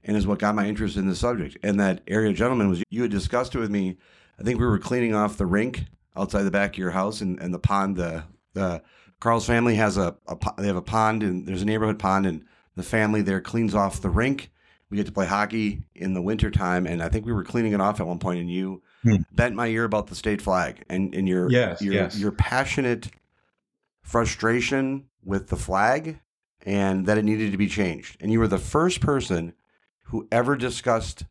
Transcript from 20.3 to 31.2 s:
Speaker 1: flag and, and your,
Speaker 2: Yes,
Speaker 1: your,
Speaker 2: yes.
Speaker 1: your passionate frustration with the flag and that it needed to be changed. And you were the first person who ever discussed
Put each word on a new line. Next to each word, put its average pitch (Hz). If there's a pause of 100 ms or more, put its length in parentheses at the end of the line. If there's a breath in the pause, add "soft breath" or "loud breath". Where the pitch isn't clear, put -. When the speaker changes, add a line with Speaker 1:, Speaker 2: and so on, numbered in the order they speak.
Speaker 1:
flag 90
and, 92
and 95
your, 92
Speaker 2:
Yes, 120
Speaker 1:
your, 98
Speaker 2:
yes. 95
Speaker 1:
your 101
passionate 123 (960)
frustration 123 (180)
with 95
the -
flag 147 (440)
and 98
that 107
it 110
needed 107
to 95
be 101
changed. 90
And 101
you 113
were 113
the 95
first 170
person 92 (500)
who 110
ever 120
discussed 117